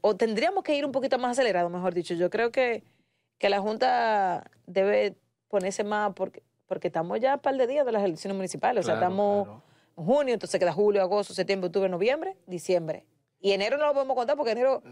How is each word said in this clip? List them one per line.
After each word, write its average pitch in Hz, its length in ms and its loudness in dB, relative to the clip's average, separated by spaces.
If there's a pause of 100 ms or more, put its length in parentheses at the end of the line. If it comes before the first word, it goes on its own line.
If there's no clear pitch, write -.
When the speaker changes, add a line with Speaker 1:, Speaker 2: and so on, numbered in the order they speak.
Speaker 1:
o 208 140 4
tendríamos 240 480 0
que 311 100 0
ir 285 100 0
un 277 80 -4
poquito 254 260 0
más 247 140 -2
acelerado, 196 380 2
mejor 180 240 -2
dicho. 175 200 -4
Yo 175 160 0
creo 233 200 0
que, 240 320 0 (560)
que 202 120 0
la 202 100 2
Junta 220 880 0 (160)
debe 196 480 2 (340)
ponerse 196 360 -2
más, 208 300 -2
porque, - 280 -8 (240)
porque 185 220 -4
estamos 170 320 -2
ya 262 140 2
a - 40 -2
par 269 180 0
de 254 100 2
días 277 200 0
de 233 60 -2
las 208 100 2
elecciones 196 340 -2
municipales, 190 480 0
o - 20 -2
sea, 175 100 2
Speaker 2:
Claro, 180 160 2
Speaker 1:
estamos 202 340 2
Speaker 2:
claro. - 160 -20 (360)
Speaker 1:
en 165 60 -8
junio, 254 300 2
entonces 185 240 -4
queda 170 140 2
julio, 202 300 2
agosto, 196 320 0
septiembre, 185 340 -2
octubre, 190 200 0
noviembre, 262 480 -2 (100)
diciembre. 170 580 -2 (380)
Y 196 100 2
enero 214 260 0
no 294 80 2
lo 294 80 2
podemos 269 200 0
contar 254 220 0
porque 240 160 0
enero, 254 400 2